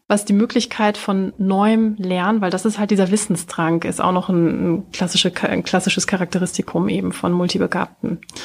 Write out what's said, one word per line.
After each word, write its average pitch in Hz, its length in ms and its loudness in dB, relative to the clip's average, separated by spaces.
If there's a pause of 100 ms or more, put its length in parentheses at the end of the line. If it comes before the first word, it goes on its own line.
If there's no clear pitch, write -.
was 208 160 2
die 202 80 2
Möglichkeit 214 640 2
von 190 400 -2
neuem 214 600 4
Lernen, 185 440 0
weil 180 100 0
das 185 140 -2
ist 214 140 0
halt 208 120 2
dieser 190 200 4
Wissensdrang, 170 720 0
ist 165 180 -4
auch 180 100 2
noch 180 160 0
ein, 170 520 2
ein - 120 -12
klassische, 180 400 0 (120)
ein - 200 0
klassisches - 420 0
Charakteristikum 180 840 -2
eben 185 240 -2
von 180 180 -2
Multibegabten. 180 880 -2 (260)